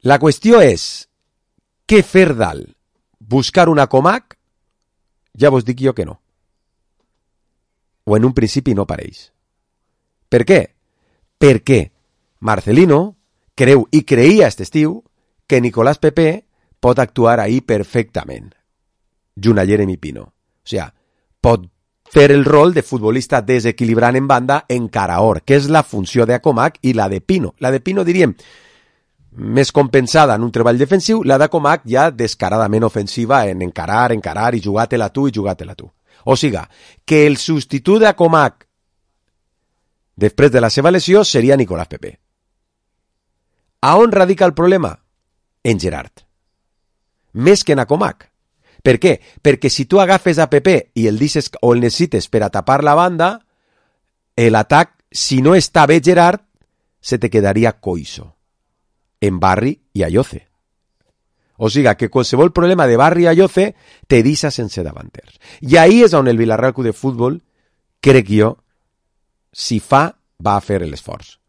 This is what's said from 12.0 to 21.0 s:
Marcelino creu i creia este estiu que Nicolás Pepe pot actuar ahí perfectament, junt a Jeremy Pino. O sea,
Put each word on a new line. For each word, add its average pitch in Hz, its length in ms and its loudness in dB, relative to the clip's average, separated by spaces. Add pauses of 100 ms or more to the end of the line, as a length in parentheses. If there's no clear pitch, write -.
Marcelino 147 680 2 (400)
creu 131 340 4
i 151 140 2
creia 151 420 4
este 104 160 -6
estiu 156 380 -4 (480)
que 131 120 2
Nicolás 120 380 -2
Pepe 160 460 -2 (340)
pot 123 220 0
actuar 117 400 0
ahí 113 240 -2
perfectament, 101 880 -6 (840)
junt 104 240 0
a 95 80 0
Jeremy 98 300 -2
Pino. 69 260 -16
O - 460 -20
sea, 87 180 -8 (540)